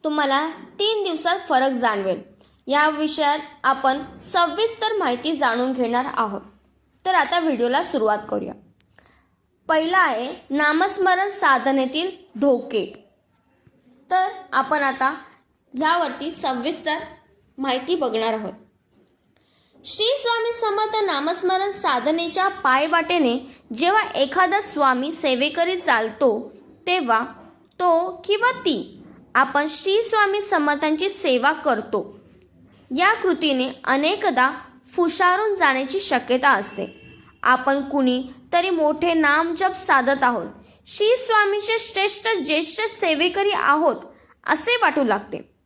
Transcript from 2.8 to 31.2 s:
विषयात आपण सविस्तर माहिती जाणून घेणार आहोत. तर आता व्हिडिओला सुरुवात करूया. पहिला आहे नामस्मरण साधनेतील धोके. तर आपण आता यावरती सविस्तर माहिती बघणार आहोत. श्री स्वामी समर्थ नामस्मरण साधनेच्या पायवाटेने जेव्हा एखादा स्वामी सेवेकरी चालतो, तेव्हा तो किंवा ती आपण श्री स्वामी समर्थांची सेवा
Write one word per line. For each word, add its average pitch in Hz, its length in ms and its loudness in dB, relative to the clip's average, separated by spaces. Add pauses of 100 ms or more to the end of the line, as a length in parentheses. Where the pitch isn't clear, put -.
विषयात 302 500 0 (240)
आपण 269 360 2 (220)
सविस्तर 427 760 -2
माहिती 285 380 -2
जाणून 254 380 0
घेणार 247 320 0 (100)
आहोत. 202 260 -4 (640)
तर 370 100 0
आता 330 240 2
व्हिडिओला 269 440 0
सुरुवात 214 340 0 (120)
करूया. 202 240 -6 (1120)
पहिला 320 300 2
आहे 277 380 0 (140)
नामस्मरण 370 800 2
साधनेतील 277 840 0 (280)
धोके. 247 720 -2 (1000)
तर 370 160 2 (260)
आपण 277 300 0
आता 269 300 0 (600)
यावरती 311 580 -2
सविस्तर 294 680 -4 (600)
माहिती 262 380 0
बघणार 226 380 0
आहोत. 214 200 -6 (1300)
श्री - 200 -2 (120)
स्वामी 466 360 -2
समर्थ 427 520 -2
नामस्मरण 359 640 -2
साधनेच्या 330 760 0
पायवाटेने 311 1120 0 (200)
जेव्हा 381 240 2 (140)
एखादा 359 460 2
स्वामी 277 500 0
सेवेकरी 302 680 0
चालतो, 233 760 0 (340)
तेव्हा 277 320 2 (600)
तो 359 460 0
किंवा 427 260 2
ती 403 520 -4 (320)
आपण 277 340 2
श्री 392 320 0
स्वामी 415 400 2
समर्थांची 311 680 0
सेवा 269 420 2